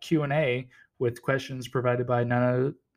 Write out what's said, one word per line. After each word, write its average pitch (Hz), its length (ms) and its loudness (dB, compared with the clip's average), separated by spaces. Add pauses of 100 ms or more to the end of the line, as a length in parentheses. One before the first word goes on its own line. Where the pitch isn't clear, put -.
Q 156 220 0
and 139 100 -2
A 131 360 0 (320)
with 120 220 0
questions 131 440 -4
provided 123 400 0
by 123 160 2
none, 123 540 0 (200)